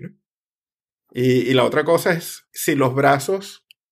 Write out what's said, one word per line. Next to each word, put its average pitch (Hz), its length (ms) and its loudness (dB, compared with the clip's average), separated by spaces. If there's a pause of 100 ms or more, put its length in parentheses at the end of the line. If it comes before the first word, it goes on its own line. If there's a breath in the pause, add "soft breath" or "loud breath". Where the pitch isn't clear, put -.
¿no? - 80 -16 (1040)
Y, 123 380 0
y - 20 2
la 127 120 4
otra 147 200 0
cosa 170 300 2
es - 360 -10
si - 240 -4
los 131 200 0
brazos, 139 720 -2 (240)